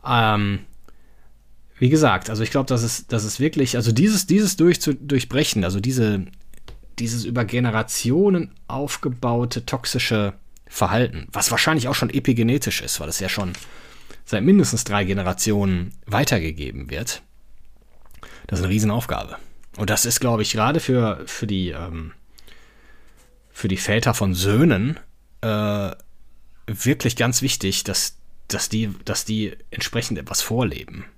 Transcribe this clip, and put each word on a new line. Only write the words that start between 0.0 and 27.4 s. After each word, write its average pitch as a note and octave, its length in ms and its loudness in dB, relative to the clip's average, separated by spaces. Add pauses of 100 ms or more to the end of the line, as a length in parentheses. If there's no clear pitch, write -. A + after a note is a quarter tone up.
Ähm, G#2+ 560 2 (1160)
wie B2+ 120 6
gesagt, C#3 380 4
also A2 140 -2
ich G#2+ 80 -2
glaub, C#3 160 0
dass B2 160 2
es, - 240 -4
dass A2+ 160 0
es G#2+ 160 -4
wirklich, C3+ 380 2
also A#2 160 2
dieses, F#3 340 4
dieses G3+ 300 4
durchzu-, D#3+ 380 4
durchbrechen, C3 680 0
also F#2 160 0
diese, G#2+ 480 2 (720)
dieses A#2 260 -4
über A#2+ 200 0
Generationen B2 1080 2 (120)
aufgebaute B2 1000 -2
toxische A2 680 0 (320)
Verhalten, G#2 680 0
was - 180 0
wahrscheinlich C3 380 2
auch C3+ 60 0
schon A#2+ 160 0
epigenetisch B2 720 2
ist, - 180 -6
weil D2+ 100 -6
es F2 120 -4
ja F#2 80 -2
schon F#2 240 -2 (800)
seit G#2 140 0
mindestens E3 400 6
drei G2+ 180 0
Generationen F#2+ 920 0 (140)
weitergegeben D#2+ 840 -2
wird. - 320 -8 (1300)
Das F#2 140 -2
ist F2+ 40 0
eine F#2 80 0
Riesenaufgabe. G#2+ 640 0 (400)
Und G#2 140 -2
das G#2 160 2
ist, - 140 0
glaube A#2 220 2
ich, - 100 -2
gerade A2 260 2
für, A#2 480 2
für - 220 -6
die, F#2 220 0
ähm, D#2+ 420 -10 (1400)
für - 160 -6
die F#2 100 0
Väter A#2 380 2
von F#2+ 200 0
Söhnen, A2 680 4 (400)
äh, G#2 500 -2 (800)
wirklich A#2 480 0
ganz A#2+ 260 2